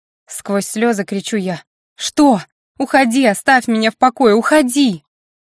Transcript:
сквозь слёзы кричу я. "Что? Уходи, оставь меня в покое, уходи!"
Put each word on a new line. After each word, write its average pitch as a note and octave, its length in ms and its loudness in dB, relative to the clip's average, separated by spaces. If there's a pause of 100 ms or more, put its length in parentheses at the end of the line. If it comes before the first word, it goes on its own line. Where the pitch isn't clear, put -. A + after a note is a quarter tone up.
(260)
сквозь - 400 -6
слёзы G#3+ 380 -4
кричу G3 320 -8
я. F#3 260 -6 (340)
"Что? C4+ 440 2 (380)
Уходи, C4+ 480 0
оставь A#3+ 420 0
меня A3 220 0
в - 60 -6
покое, B3 380 2
уходи!" B3 720 0 (520)